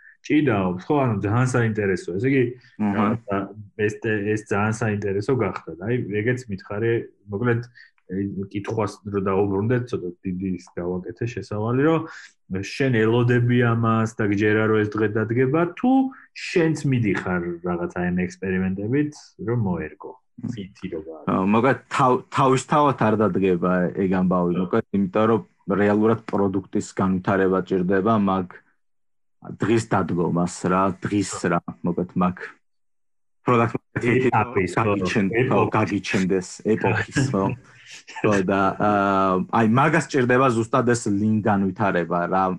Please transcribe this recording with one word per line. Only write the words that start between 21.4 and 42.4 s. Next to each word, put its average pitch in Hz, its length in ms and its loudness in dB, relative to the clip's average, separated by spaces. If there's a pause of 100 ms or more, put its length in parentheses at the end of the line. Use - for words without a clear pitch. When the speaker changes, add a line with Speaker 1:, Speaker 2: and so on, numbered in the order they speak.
Speaker 2:
მოკლედ, 113 420 2
თავ-, 127 420 2
თავისთავად 135 720 2
არ 107 200 2
დადგება 92 540 2 (200)
ეგ 95 200 0
ამბავი, 92 400 2
Speaker 1:
ხო. 87 80 -2
Speaker 2:
მოკლედ, 92 300 -2
იმიტომ 101 360 0
რომ 110 160 2 (280)
რეალურად 104 520 2
პროდუქტის 98 680 -2
განვითარება 95 720 2
ჭირდება 95 580 0
მაგ 95 300 0 (960)
დღის 98 420 0
დადგომას, 87 760 0
რა, 92 200 2 (120)
დღის, 101 360 -4
Speaker 1:
ხო. - 160 -4
Speaker 2:
რა, 87 140 0 (160)
მოკლედ, 90 360 -4
მაგ 90 220 0 (1040)
product 117 340 2
market - 300 -8
fit-ი 123 260 2
Speaker 1:
ეტაპის, 104 420 0
ხო, 117 120 0
Speaker 2:
გაგიჩენ-, 101 460 0
Speaker 1:
ეპოქის. 117 180 2
Speaker 2:
ხო, - 200 2
გაგიჩენდეს, 95 840 0 (140)
ეპოქის, 104 600 0
ხო. 104 200 0 (400)
Speaker 1:
<laughs> - 380 -18
Speaker 2:
ხო, 107 180 2
და, 98 220 2 (140)
ა, 104 140 0 (580)
აი, 113 200 2
მაგას 147 400 2
ჭირდება 127 400 2
ზუსტად 117 420 2
ეს 120 160 2
ლინ 107 360 2
განვითარება, 95 840 0
რა, 92 200 0 (140)